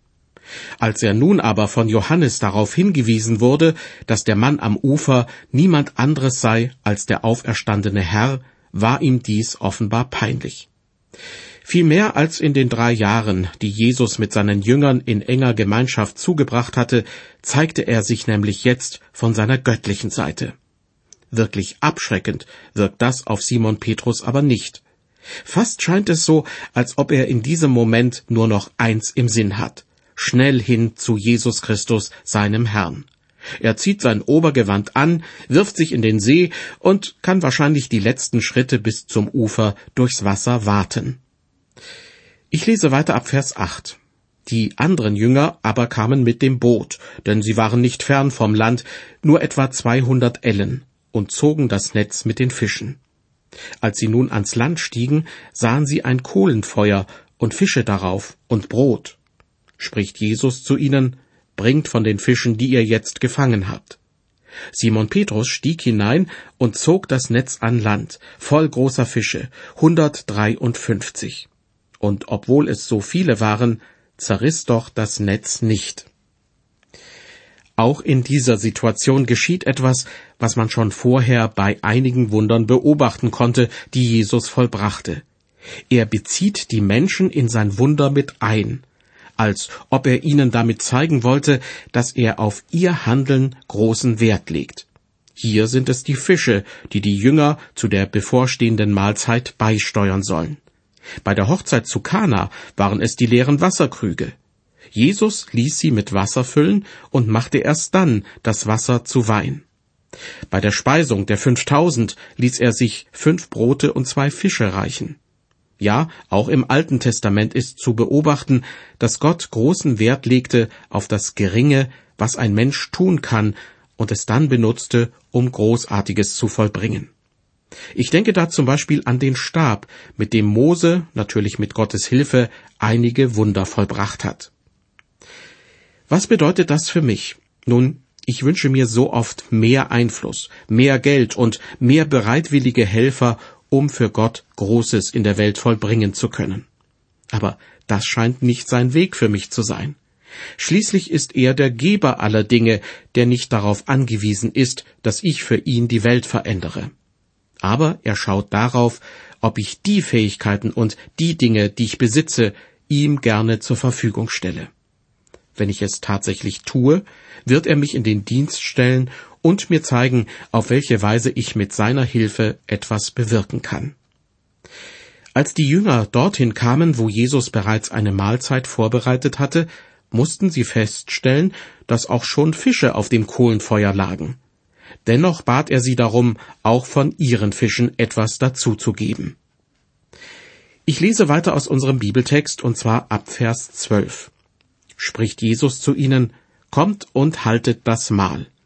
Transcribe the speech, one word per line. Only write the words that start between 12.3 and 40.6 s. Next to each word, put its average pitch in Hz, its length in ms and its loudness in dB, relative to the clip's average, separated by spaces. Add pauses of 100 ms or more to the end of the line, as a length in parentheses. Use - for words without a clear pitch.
in 147 140 0
den 131 140 2
drei 117 220 0
Jahren, 104 560 0 (160)
die 107 80 -2
Jesus 113 480 0
mit 107 140 -2
seinen 101 300 2
Jüngern 127 380 4
in 104 220 -2
enger 127 320 0
Gemeinschaft 110 640 0
zugebracht 127 580 -2
hatte, 120 280 0 (360)
zeigte 156 420 0
er 113 200 0
sich 107 240 -2
nämlich 104 380 0
jetzt - 340 0 (140)
von 113 200 0
seiner 110 260 0
göttlichen 107 520 -2
Seite. - 440 -6 (760)
Wirklich 107 480 -4
abschreckend - 680 -4 (280)
wirkt 101 260 0
das 127 280 -2
auf 107 140 -4
Simon 110 360 0
Petrus 113 440 -4
aber 131 200 -2
nicht. 131 400 0 (400)
Fast - 600 -4
scheint 190 260 0
es 160 180 0
so, 156 180 4 (300)
als 123 240 -2
ob - 140 0
er 131 160 2
in 120 140 0
diesem 151 280 2
Moment 120 580 2
nur 113 200 2
noch 104 280 -2
eins 110 380 -2
im 123 140 0
Sinn 104 280 0
hat: - 280 -10 (320)
schnell 131 440 2
hin 113 360 0
zu 113 200 -2
Jesus 113 460 0
Christus, 110 480 -2 (140)
seinem 107 420 0
Herrn. 101 380 -4 (560)
Er 110 160 0
zieht 101 260 -2
sein 110 180 0
Obergewand 123 760 2
an, 160 260 2 (260)
wirft 196 280 2
sich 160 160 0
in 123 100 0
den 110 160 4
See 156 320 4 (300)
und 196 420 0
kann 185 180 2
wahrscheinlich 147 480 2
die 113 120 0
letzten 117 420 -2
Schritte 127 380 0
bis 110 260 -6
zum 104 220 0
Ufer 107 480 0 (180)
durchs 123 300 0
Wasser 104 420 0